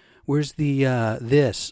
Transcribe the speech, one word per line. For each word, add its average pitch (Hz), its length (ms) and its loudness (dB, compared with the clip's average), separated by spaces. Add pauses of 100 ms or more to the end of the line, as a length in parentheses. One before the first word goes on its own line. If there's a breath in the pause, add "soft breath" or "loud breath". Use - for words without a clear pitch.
(260 soft breath)
where's 147 280 -2
the, 139 320 0
uh, 117 360 0
this? 123 500 0